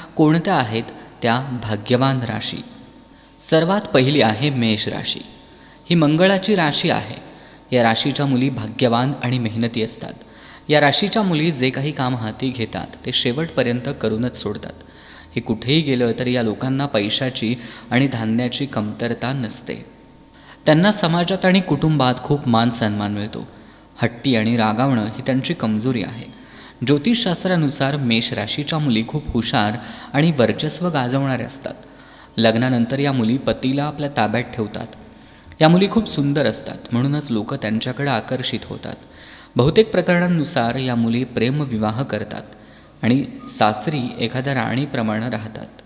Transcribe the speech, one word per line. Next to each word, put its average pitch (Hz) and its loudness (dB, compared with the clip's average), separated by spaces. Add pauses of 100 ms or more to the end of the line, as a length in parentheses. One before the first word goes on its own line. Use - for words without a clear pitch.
(160)
कोणत्या 165 4
आहेत 113 0 (400)
त्या 123 0
भाग्यवान 123 0
राशी. 113 -4 (840)
सर्वात 170 2
पहिली 139 2
आहे 110 2
मेष 113 0
राशी. 98 -6 (720)
ही 175 6
मंगळाची 185 4
राशी 160 2
आहे. 107 -2 (600)
या 120 6
राशीच्या 131 2
मुली 135 2
भाग्यवान 120 0 (100)
आणि 123 -2
मेहनती 113 -2
असतात. - -6 (540)
या 147 6
राशीच्या 185 4
मुली 170 2
जे 127 2
काही 139 -4
काम 131 -2
हाती 113 -4
घेतात, 110 -6 (200)
ते 127 -4
शेवटपर्यंत 123 0 (140)
करूनच 113 -2
सोडतात. - -6 (600)
हे 120 -2
कुठेही 123 0
गेलं, 123 2
तरी 123 -2
या 123 0
लोकांना 131 -2
पैशाची 113 -2 (360)
आणि 131 2
धान्याची 120 -2
कमतरता 113 -4
नसते. - -6 (720)
त्यांना 170 6
समाजात 175 0
आणि 185 6
कुटुंबात 143 2 (100)
खूप 143 0
मान 117 4
सन्मान 104 -2
मिळतो. 104 -8 (540)
हट्टी 120 0
आणि 110 2
रागावणं 113 2
ही 110 -8
त्यांची 135 0
कमजोरी 113 -2
आहे. 113 -10 (640)
ज्योतिषशास्त्रानुसार 156 2
मेष 117 2
राशीच्या 127 -4
मुली 117 2
खूप 147 -6
हुशार 113 0 (400)
आणि 156 4
वर्चस्व 147 0
गाजवणाऱ्या 131 -2
असतात. - -10 (640)
लग्नानंतर 117 2
या 143 2
मुली 123 2
पतीला 131 -2
आपल्या 147 -6
ताब्यात 110 2
ठेवतात. - -6 (760)
या 156 8
मुली 185 6
खूप 214 0
सुंदर 143 0
असतात, - -4 (140)
म्हणूनच 139 0
लोक 113 -2
त्यांच्याकडे 123 -2
आकर्षित 123 -2
होतात. - -12 (600)
बहुतेक 165 4
प्रकरणांनुसार 175 2
या 127 -2
मुली 117 2
प्रेमविवाह 120 -2
करतात 104 -6 (600)
आणि 143 4 (240)
सासरी 117 0 (160)
एखाद्या 131 -2
राणीप्रमाणे 113 -2
राहतात. 107 -8 (200)